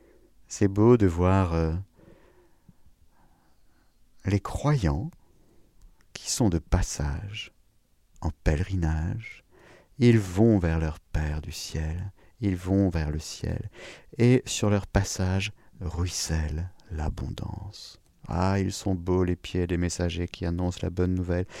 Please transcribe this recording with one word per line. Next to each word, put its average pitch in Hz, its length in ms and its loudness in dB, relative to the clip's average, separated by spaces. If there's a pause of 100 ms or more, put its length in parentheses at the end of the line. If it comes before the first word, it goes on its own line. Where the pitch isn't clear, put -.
(500)
C'est - 180 2
beau 107 300 6
de 101 100 6
voir, 90 460 4
euh, 82 200 2 (2500)
les 101 160 2
croyants 117 680 0 (1000)
qui - 180 -12
sont 113 200 2
de 85 100 2
passage, 87 920 -2 (680)
en 82 120 -4 (120)
pèlerinage, 82 1000 -2 (520)
ils 120 220 6
vont 101 400 4
vers 82 180 2
leur 80 220 -2
Père 76 420 -4
du 78 120 -10
ciel, 80 580 -6 (300)
ils 98 160 0
vont 95 320 2
vers 80 220 -2
le 76 80 -4
ciel, - 500 -6 (480)
et 123 280 6
sur - 240 -2
leur 101 180 0
passage 98 680 0 (260)
ruisselle 82 880 -4 (220)
l'abondance. - 1080 -8 (280)
Ah, 95 320 0
ils 95 120 0
sont 95 240 -4
beaux 92 280 0
les 90 120 0
pieds 87 320 -4
des 87 100 0
messagers 87 500 -2
qui - 180 -8
annoncent 87 380 -2
la 90 60 -2
bonne 92 260 0
nouvelle, 90 320 -2 (120)